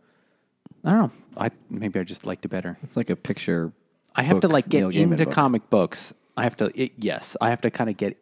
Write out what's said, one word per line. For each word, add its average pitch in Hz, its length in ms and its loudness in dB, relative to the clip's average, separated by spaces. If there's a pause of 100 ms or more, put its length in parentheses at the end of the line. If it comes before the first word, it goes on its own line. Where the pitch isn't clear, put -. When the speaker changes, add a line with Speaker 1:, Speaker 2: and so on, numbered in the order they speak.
(840)
Speaker 1:
I - 80 0
don't 214 80 4
know. - 120 0 (260)
I, 107 140 -2 (180)
maybe 101 300 -4
I 92 40 -2
just - 220 -12
liked 92 200 -8
it 95 40 -6
better. 90 340 -8
Speaker 2:
It's - 120 -12
like 120 140 -2
a 95 60 -2
picture 85 580 -4 (420)
Speaker 1:
I 127 80 0
have 180 180 4
to, 196 60 4
Speaker 2:
book, 160 60 2
Speaker 1:
like, 135 160 4
get 147 100 4
Speaker 2:
Neil - 120 0
Gaiman 170 200 4
Speaker 1:
into 160 140 2
Speaker 2:
book. - 80 -2
Speaker 1:
comic 131 360 2
books. - 440 0 (240)
I 117 60 -2
have 120 140 0
to, - 220 0
it, 131 180 -4
yes, 98 440 -6
I 117 80 2
have 117 120 0
to 110 100 0
kinda 110 220 -2
get 101 280 -4